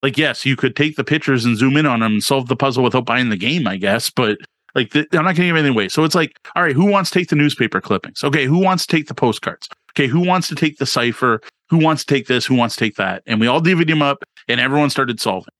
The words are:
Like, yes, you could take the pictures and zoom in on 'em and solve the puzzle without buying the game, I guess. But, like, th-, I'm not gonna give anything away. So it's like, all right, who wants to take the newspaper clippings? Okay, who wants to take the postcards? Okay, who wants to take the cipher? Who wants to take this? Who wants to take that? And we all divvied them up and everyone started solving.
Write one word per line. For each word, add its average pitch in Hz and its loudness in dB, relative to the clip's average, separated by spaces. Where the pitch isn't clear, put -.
Like, 139 -2
yes, 143 0
you 135 0
could 123 -2
take 151 -2
the 131 -2
pictures 139 0
and 120 2
zoom 131 2
in 151 2
on 120 0
'em 110 2
and 104 0
solve 135 -2
the 131 0
puzzle 131 0
without 120 2
buying 120 0
the 107 -2
game, 123 -2
I 98 -4
guess. 101 -2
But, 110 0
like, 127 -2
th-, 151 0
I'm 160 2
not 180 0
gonna 180 2
give 165 0
anything 143 2
away. 101 -2
So 151 0
it's 160 0
like, 160 -2
all 175 2
right, 151 0
who 160 4
wants 196 2
to - 0
take 180 -4
the 160 0
newspaper 143 0
clippings? - -6
Okay, 143 0
who 151 2
wants 185 0
to 175 0
take 156 -2
the - -10
postcards? - -2
Okay, 135 0
who 151 2
wants 180 0
to 156 -8
take 151 -2
the 135 -2
cipher? 120 0
Who 165 4
wants 156 2
to - 0
take 135 0
this? 123 0
Who 131 2
wants 120 0
to - -2
take 107 -4
that? 95 -4
And 110 -2
we 113 2
all 131 2
divvied 170 2
them 156 2
up 143 -2
and 120 0
everyone 139 2
started 123 -2
solving. 95 -4